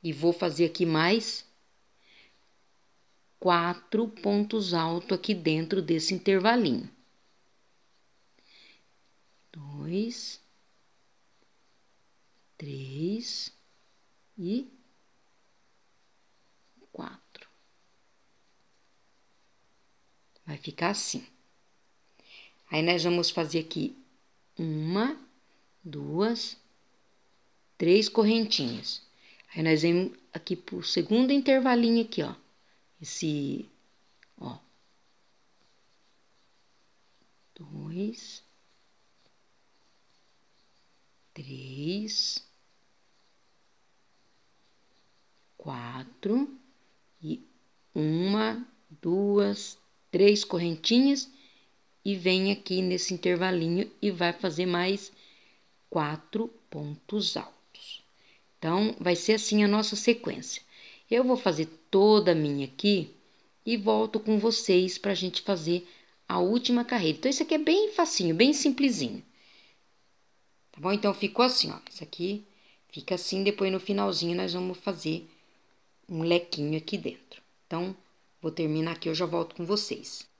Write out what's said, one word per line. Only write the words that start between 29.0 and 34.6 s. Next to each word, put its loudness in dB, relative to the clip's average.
Aí, -4
nós 4
vamos 2
aqui -6
pro -10
segundo 2
intervalinho 4
aqui, -4
ó. -6
Esse, -4
ó. -12